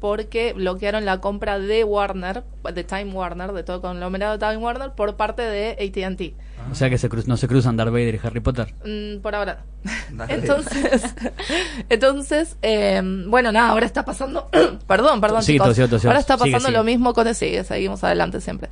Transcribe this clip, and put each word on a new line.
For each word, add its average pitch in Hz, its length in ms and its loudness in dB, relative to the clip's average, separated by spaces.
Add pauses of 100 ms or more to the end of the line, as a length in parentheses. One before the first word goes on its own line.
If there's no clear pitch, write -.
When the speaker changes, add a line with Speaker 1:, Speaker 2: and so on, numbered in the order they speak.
Speaker 1:
porque 214 540 -2
bloquearon 190 500 -2
la 190 160 0
compra 202 380 -4
de 214 260 2
Warner, 196 580 -2 (320)
de 170 100 -6
Time 196 280 -6
Warner, 180 400 -6
de 180 100 -6
todo 180 140 -6
el 180 60 -8
conglomerado 185 560 -4
de 214 80 -2
Time 214 100 0
Warner, 247 360 -6
por 208 240 -2
parte 220 260 -2
de 214 300 -2
A 202 200 -6
T 190 140 -4
and 190 100 -4
T. 180 180 -8 (380)
Speaker 2:
O - 20 -6
sea 131 140 2
que 127 80 2
se 120 140 0
cruz-, 113 160 -2
no 120 100 2
se 120 120 0
cruzan 123 280 4
Darth 113 140 2
Vader 117 240 2
y 104 120 -4
Harry 113 140 -4
Potter. 120 320 -2 (100)
Speaker 1:
Mm, 208 380 -8
por 208 140 -6
ahora 202 280 -4 (220)
no. 196 80 -6
<laughs> - 240 -8
Speaker 3:
Dale. - 200 -6
Speaker 1:
Entonces, 277 680 2 (460)
<laughs> 311 400 -4
entonces, 277 720 2
em, 196 680 0
bueno, 240 220 4
nada, 226 180 6
ahora 226 160 2
está - 180 -4
pasando, 277 440 -6 (180)
<clears throat> - 200 -6
perdón, 226 340 4
perdón, 214 220 4
Speaker 2:
Sí, 151 100 4
Speaker 1:
chicos. 135 160 6
Speaker 2:
tosió, 120 200 6
tosió. 117 220 4
Speaker 1:
Ahora 269 100 6
está 269 180 4
Speaker 2:
Sigue, 240 140 4
Speaker 1:
pasando 247 160 2
Speaker 2:
sigue. 233 100 4
Speaker 1:
lo 220 60 4
mismo 240 300 4
con, 226 200 4
sigue, 185 300 -2
seguimos 196 400 -4
adelante 175 360 0
siempre. - 320 -8